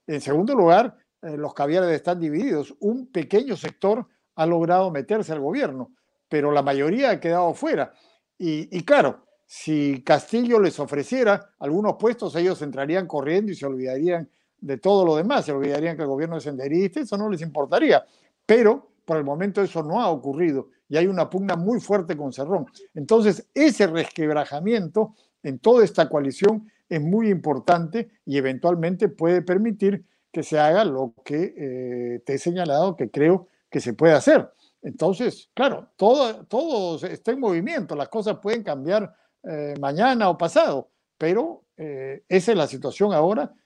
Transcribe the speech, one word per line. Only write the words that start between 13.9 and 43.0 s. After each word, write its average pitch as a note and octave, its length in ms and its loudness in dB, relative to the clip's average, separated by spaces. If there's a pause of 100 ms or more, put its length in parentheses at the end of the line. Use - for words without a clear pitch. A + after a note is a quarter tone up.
de C#3 160 -6
todo F#3+ 300 4
lo D#3 100 4
demás, G#3 300 0
se D3+ 60 -4
olvidarían C#3+ 440 -2
que D#3+ 60 -6
el C#3+ 60 -4
gobierno D#3+ 280 -4
es C#3+ 60 -8
senderista, D3+ 580 -2
eso G#3 160 -6
no G#3+ 140 -4
les E3+ 100 -4
importaría. D#3+ 640 2 (400)
Pero A#3 460 4 (140)
por D#3+ 120 -2
el D3 80 -2
momento F#3 380 -2
eso E3+ 200 -2
no F3 200 -2
ha G3 80 2
ocurrido C#3 580 -2 (180)
y C#3+ 120 -2
hay F3 80 4
una F3+ 240 0
pugna F#3 260 -2
muy F#3+ 240 0
fuerte F#3 340 -2
con C#3+ 180 -8
Cerrón. D#3 340 -4 (280)
Entonces, G#3 600 2
ese C4 320 4
resquebrajamiento D#3+ 1300 -2 (280)
en C3+ 180 -8
toda A#3 220 6
esta E3+ 280 2
coalición F#3+ 600 -2 (180)
es E3 120 -4
muy G#3 300 0
importante E3+ 800 -2 (160)
y C#3 100 -4
eventualmente E3+ 720 -2
puede F3 320 0
permitir G3 640 -2 (260)
que A3+ 120 -6
se D#3 160 -2
haga E3 260 4
lo C3 300 -4 (100)
que, D#3 320 -4
eh, B2 720 -8
te C#3 80 -4
he - 40 -4
señalado F3 580 -2
que A#2+ 140 -6
creo E3+ 380 2 (220)
que C#3+ 100 -4
se A#2+ 140 -6
puede D#3+ 180 6
hacer. A#3 380 4 (320)
Entonces, F3+ 720 -4
claro, B3 420 -2
todo, A3+ 480 2
todo G#3+ 520 -2 (100)
está F#3 260 -6
en C4+ 80 -4
movimiento, G3 540 -2
las D#3+ 140 -6
cosas G#3+ 340 -4
pueden A3 200 -2
cambiar, E3+ 480 -2 (340)
eh, D3 360 -8
mañana G3 480 2
o E3+ 80 0
pasado, E3+ 540 0 (260)
pero, A3 460 -2 (140)
eh, C3+ 520 -12
esa F#3+ 240 2
es G3 60 4
la D3 80 2
situación C#3+ 480 -2